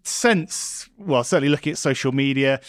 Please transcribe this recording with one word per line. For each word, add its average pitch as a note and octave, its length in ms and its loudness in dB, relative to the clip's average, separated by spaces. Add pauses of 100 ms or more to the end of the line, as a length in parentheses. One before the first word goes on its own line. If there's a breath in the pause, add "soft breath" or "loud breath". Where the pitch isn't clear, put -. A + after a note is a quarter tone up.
sense, - 840 -2 (100)
well, C3 240 0
certainly C#3+ 260 2
looking D3 240 0
at C3+ 60 -10
social C3+ 340 -2
media, C3+ 560 0